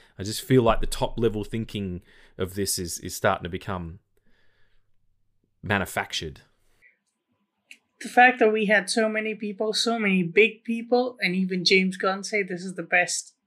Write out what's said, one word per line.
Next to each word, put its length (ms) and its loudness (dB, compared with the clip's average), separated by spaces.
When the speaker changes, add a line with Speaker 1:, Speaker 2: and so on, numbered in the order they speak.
Speaker 1:
I 60 -8
just 180 -6
feel 220 6
like 160 4
the 60 0
top 300 -4
level 280 -2
thinking 560 -6
of 180 -6
this 200 -2
is, 220 -8
is 160 -10
starting 300 0
to 60 -8
become 500 -10
manufactured. 760 -4
Speaker 2:
The 80 -12
fact 320 6
that 120 6
we 140 0
had 240 2
so 180 0
many 280 -4
people, 360 -6
so 240 0
many 280 2
big 400 2
people, 560 -2
and 160 -2
even 280 -2
James 320 4
Gunn 280 -2
say 180 -4
this 220 -8
is 100 -10
the 80 -10
best 520 -2